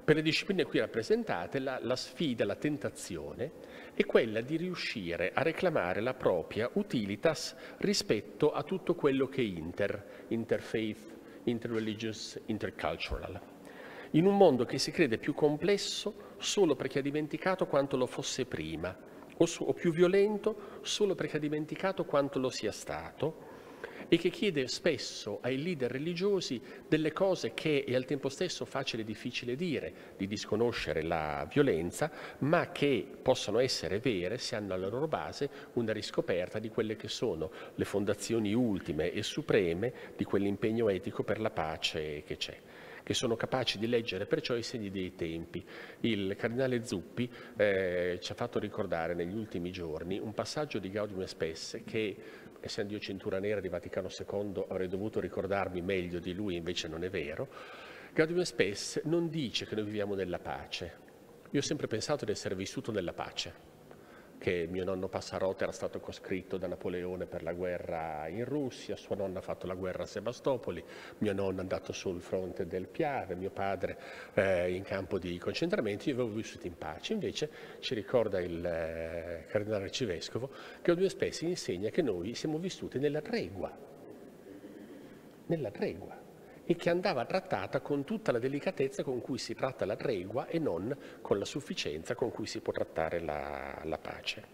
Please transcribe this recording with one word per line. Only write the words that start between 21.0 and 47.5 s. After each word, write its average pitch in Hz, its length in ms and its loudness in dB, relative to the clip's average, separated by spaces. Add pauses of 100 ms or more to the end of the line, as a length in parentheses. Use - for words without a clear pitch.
perché 151 220 -2
ha - 20 2
dimenticato 151 680 0
quanto 143 340 4
lo 127 100 4
sia 107 220 -2
stato, - 800 -4 (580)
e 165 80 8
che 175 120 4
chiede 156 380 2
spesso - 720 -2
ai 131 220 0
leader 147 260 0
religiosi 165 720 0 (260)
delle 156 260 4
cose 185 420 4
che 147 320 4
è 120 80 4
al 127 100 4
tempo 139 240 0
stesso 165 360 -2
facile 123 360 -2
e 107 40 -2
difficile 120 500 -4
dire, 131 380 0 (240)
di 98 100 0
disconoscere 104 760 2
la 78 500 0
violenza, 127 600 4 (280)
ma 151 320 4
che 135 360 4 (120)
possono 117 380 4
essere 107 420 2
vere 104 380 2
se - 180 -4
hanno 104 180 -2
alla 92 160 0
loro 131 180 0
base 95 420 -2 (240)
una 113 200 2
riscoperta 101 640 0
di 110 100 -6
quelle 110 260 0
che 107 120 -10
sono 80 420 0 (240)
le - 120 0
fondazioni 104 680 2
ultime 87 580 2
e 104 120 -2
supreme 107 680 4 (240)
di 104 100 0
quell'impegno 104 640 4
etico 98 340 0
per 101 160 0
la 110 100 2
pace 78 760 -2
che - 140 -6
c'è, - 180 -6 (460)
che - 120 -2
sono 113 220 2
capaci 123 440 0
di 110 80 0
leggere 113 400 2
perciò 151 280 2
i 117 80 -2
segni 107 280 -4
dei 92 240 -2
tempi. 82 500 -4 (360)
Il 101 360 2
cardinale 123 480 0
Zuppi, 120 460 -2 (240)